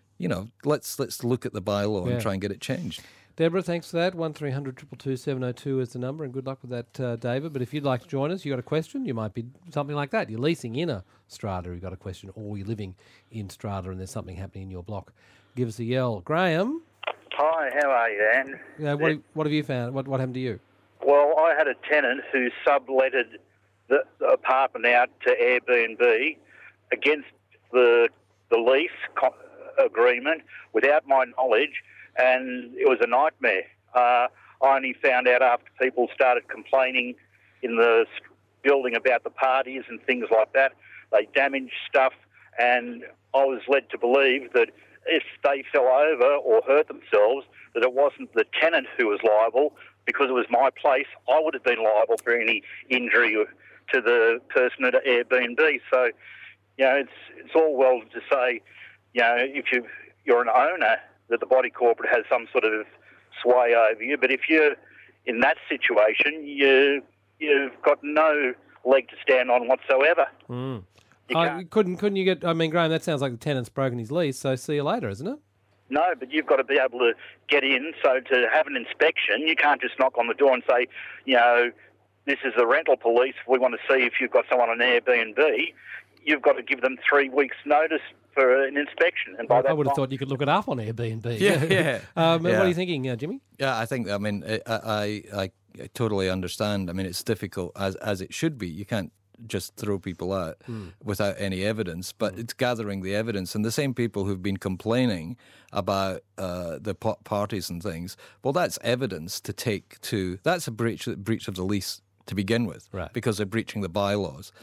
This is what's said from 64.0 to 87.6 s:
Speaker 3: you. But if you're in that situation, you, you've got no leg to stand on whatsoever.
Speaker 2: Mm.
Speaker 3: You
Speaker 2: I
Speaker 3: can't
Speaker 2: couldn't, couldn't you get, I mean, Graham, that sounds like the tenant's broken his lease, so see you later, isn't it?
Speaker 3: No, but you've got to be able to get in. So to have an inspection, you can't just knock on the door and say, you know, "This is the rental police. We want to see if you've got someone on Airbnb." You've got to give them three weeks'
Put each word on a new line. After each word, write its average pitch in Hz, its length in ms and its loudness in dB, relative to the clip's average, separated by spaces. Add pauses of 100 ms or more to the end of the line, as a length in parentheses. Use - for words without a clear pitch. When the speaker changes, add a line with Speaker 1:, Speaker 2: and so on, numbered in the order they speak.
Speaker 3:
you. 135 140 -2
But 127 140 0
if 131 180 -2
you're 156 260 4 (520)
in 117 140 -2
that 143 180 2 (100)
situation, 143 800 0
you, 139 560 4 (360)
you've 139 340 0 (100)
got 147 200 4
no 147 520 2 (300)
leg 131 240 4
to - 140 -20
stand 127 280 2
on 123 180 2
whatsoever. 139 580 2 (220)
Speaker 2:
Mm. 123 340 -8 (460)
Speaker 3:
You - 80 -4
Speaker 2:
I 165 120 2
Speaker 3:
can't 170 220 -8
Speaker 2:
couldn't, 180 280 0
couldn't 202 180 -2
you 190 80 0
get, 185 200 0
I 170 100 0
mean, 165 160 0
Graham, 165 200 2
that 160 140 -2
sounds 147 160 -2
like 135 120 -4
the 117 60 -12
tenant's 135 300 -4
broken 127 300 -2
his 110 120 -8
lease, 147 280 -2
so 131 180 -2
see 147 200 -4
you 143 60 -2
later, 165 260 -4
isn't 104 180 -8
it? 277 120 -8 (520)
Speaker 3:
No, 277 280 0
but 127 120 -12
you've 156 160 -2
got 147 100 4
to 135 80 0
be 143 140 2
able 127 200 0
to 120 140 4 (360)
get 139 160 2
in. 139 280 -2 (100)
So 131 180 2
to 127 320 2
have 156 140 2
an 143 100 -6
inspection, 117 720 -2
you 160 80 0
can't 147 240 2
just - 180 -6
knock 131 200 2
on 120 80 0
the 113 80 -2
door 135 180 4
and 123 160 0
say, 123 180 2 (380)
you 131 120 0
know, 120 340 6 (560)
"This 139 180 -2
is 123 140 -4
the 120 80 4
rental 143 320 2
police. 123 360 2 (140)
We 131 100 4
want 123 160 2
to - 60 -8 (140)
see 131 100 2
if 120 160 -2
you've 123 100 -2
got 117 200 4
someone 123 180 4
on 117 120 -2
Airbnb." 120 920 2 (520)
You've 143 180 0
got 143 120 6
to 127 80 -8
give 123 200 -6
them 131 160 -2 (100)
three 139 220 2
weeks' 131 340 0